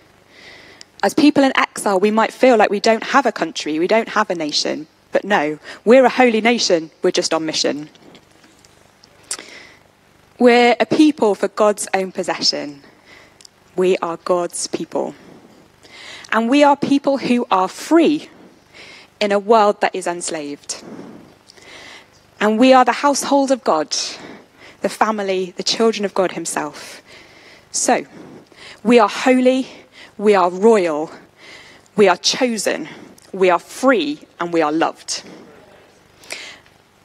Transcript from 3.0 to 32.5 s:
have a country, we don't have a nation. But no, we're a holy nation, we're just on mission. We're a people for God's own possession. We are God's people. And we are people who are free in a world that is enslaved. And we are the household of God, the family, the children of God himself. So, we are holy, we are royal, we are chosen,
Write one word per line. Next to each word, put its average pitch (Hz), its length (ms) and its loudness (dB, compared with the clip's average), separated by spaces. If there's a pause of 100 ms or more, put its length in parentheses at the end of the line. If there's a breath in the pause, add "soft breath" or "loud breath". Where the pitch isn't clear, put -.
have 262 220 0
a 220 60 0
country, 156 480 -6
we 175 80 0
don't 220 220 0
have 214 200 -2
a 185 60 -6
nation. 151 520 -6 (240)
But - 120 -2
no, 151 360 -2 (260 loud breath)
we're 254 200 8
a 226 40 2
holy 226 320 2
nation, 202 500 0 (100)
we're 180 100 0
just 175 220 -2
on 160 120 -2
mission. 151 440 -6 (2500 loud breath)
We're 240 400 4
a 226 60 0
people 294 500 2
for - 140 -4
God's 208 440 0
own 190 200 -4
possession. 147 680 -6 (960 loud breath)
We 185 220 2
are 170 200 -8
God's 175 500 -4
people. 139 460 -8 (1160 loud breath)
And 226 180 -2
we 285 140 4
are 285 140 4
people 277 400 -2
who 240 340 -2
are 185 160 0
free 240 640 0 (880 loud breath)
in 202 140 -2
a 202 60 0
world 208 420 2
that 190 120 -2
is 185 140 -8
enslaved. 160 760 -10 (1600 loud breath)
And 214 180 0
we 262 140 6
are 254 140 6
the 233 80 2
household 277 580 0
of 247 120 -2
God, 156 320 -2 (840 loud breath)
the - 80 -4
family, 196 720 -4
the 190 60 -10
children 214 420 -2
of 185 80 -8
God 180 200 -2
himself. - 680 -10 (720 loud breath)
So, - 340 -2 (760 loud breath)
we 233 160 4
are 208 120 6
holy, 254 580 2 (500 loud breath)
we 208 180 2
are 180 140 2
royal, 180 600 0 (840 loud breath)
we 202 100 6
are 180 80 4
chosen, - 720 -4 (460 loud breath)